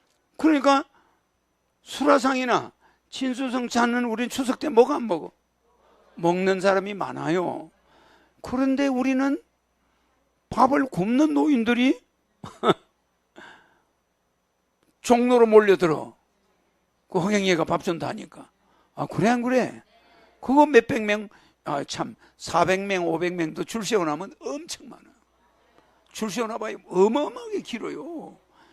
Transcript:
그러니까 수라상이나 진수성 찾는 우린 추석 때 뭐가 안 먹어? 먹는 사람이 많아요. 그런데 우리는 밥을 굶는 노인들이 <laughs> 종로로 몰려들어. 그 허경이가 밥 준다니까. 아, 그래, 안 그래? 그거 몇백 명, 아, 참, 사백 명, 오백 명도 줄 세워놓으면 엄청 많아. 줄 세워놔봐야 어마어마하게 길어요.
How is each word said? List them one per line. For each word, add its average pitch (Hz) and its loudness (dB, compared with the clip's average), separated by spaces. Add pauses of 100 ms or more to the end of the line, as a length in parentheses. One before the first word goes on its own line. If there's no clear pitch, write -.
(360)
그러니까 277 2 (960)
수라상이나 254 0 (360)
진수성 254 -6
찾는 240 0
우린 233 -4
추석 247 -4
때 311 -4
뭐가 262 4
안 240 -6
먹어? 170 -6 (840)
먹는 185 0
사람이 190 0
많아요. 147 -6 (720)
그런데 269 0
우리는 262 0 (1120)
밥을 262 2
굶는 254 0
노인들이 262 2 (420)
<laughs> - -2 (2250)
종로로 240 4
몰려들어. 185 4 (920)
그 185 -2
허경이가 190 0
밥 170 -2
준다니까. 143 -8 (440)
아, 143 -8
그래, 170 0
안 240 0
그래? 233 -2 (580)
그거 294 6
몇백 254 4
명, 208 -4 (360)
아, 143 -6
참, 131 -10 (220)
사백 175 0
명, 190 -4
오백 170 -2
명도 165 -6
줄 226 -8
세워놓으면 175 -2
엄청 285 -12
많아. - -20 (1120)
줄 220 -6
세워놔봐야 220 -6 (120)
어마어마하게 302 0
길어요. 233 -12 (360)